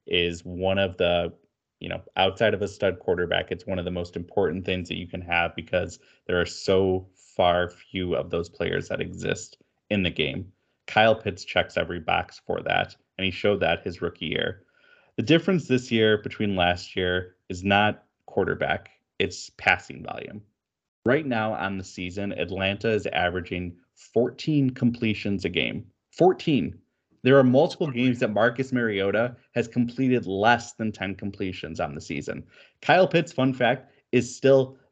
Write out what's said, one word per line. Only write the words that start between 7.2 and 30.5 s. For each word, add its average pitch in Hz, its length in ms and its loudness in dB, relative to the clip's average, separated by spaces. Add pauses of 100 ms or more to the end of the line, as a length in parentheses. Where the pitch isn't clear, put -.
few 90 460 -6
of 87 160 -4
those 85 180 -4
players 90 400 -4
that - 120 -6
exist 90 580 -8 (320)
in 101 120 0
the 87 80 0
game. 80 420 -4 (340)
Kyle 110 280 6
Pitts 101 300 -6
checks - 320 -2
every 87 240 -4
box 87 460 -4
for - 160 -6
that, - 320 -2 (240)
and 95 60 -4
he 95 60 0
showed 98 300 0
that 85 220 2
his 87 180 -8
rookie 85 260 -6
year. - 360 -4 (540)
The 120 60 -4
difference 160 440 2
this 127 240 0
year 110 280 4
between 101 360 -4
last 90 400 0
year 90 420 -2 (120)
is 92 160 -8
not 101 400 2 (220)
quarterback, 87 640 -2 (280)
it's - 380 -4
passing - 480 0
volume. - 380 -12 (640)
Right 143 220 2
now 110 280 -2
on 98 240 -4
the 95 60 -10
season, 95 480 -8
Atlanta 95 580 -2
is 107 160 0
averaging 90 720 -2 (180)
fourteen - 760 0
completions 110 720 -2
a 90 40 -2
game. 60 380 -2 (240)
Fourteen. 160 680 2 (440)
There 135 160 8
are 131 60 8
multiple 147 460 2
games 123 280 0
that 120 140 0
Marcus 123 400 0
Mariota 110 640 0 (180)
has 117 140 -2
completed 123 580 0
less 110 480 2